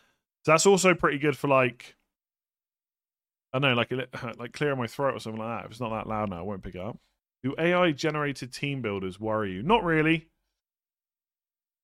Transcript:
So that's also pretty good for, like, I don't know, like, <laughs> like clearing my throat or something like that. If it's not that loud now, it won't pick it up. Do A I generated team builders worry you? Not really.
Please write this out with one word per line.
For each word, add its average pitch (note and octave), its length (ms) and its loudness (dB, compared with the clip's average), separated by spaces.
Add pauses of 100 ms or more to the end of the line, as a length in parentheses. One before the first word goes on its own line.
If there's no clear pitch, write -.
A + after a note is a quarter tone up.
(440)
So D3+ 80 4
that's D#3+ 140 6
also F#3 280 6
pretty D3 240 0
good C#3 200 0
for, C#3+ 100 -4
like, C3 480 2 (1600)
I C3 60 0
don't C#3 100 4
know, A#2+ 60 4
like, A#2 140 2
<laughs> B2+ 480 -8
like A#2+ 140 -12
clearing C#3+ 260 -2
my A#2+ 80 -2
throat C3+ 280 -2
or A2 60 -10
something A2 200 -8
like A2 200 -6
that. - 60 -10
If G2+ 40 -14
it's A2+ 100 -12
not A#2 100 -4
that A2 160 -4
loud G#2+ 220 -2
now, F2 120 -8
it F2 60 -8
won't G2 160 -8
pick F2+ 120 -12
it F2+ 80 -10
up. - 160 -10 (440)
Do C3+ 160 -4
A E3 140 2
I F3+ 200 4
generated C#3+ 600 -4
team C#3 300 -6
builders F#2+ 360 -4
worry G#2+ 340 -2
you? F#2 100 -6
Not G#3+ 220 4
really. D#3+ 440 2 (1600)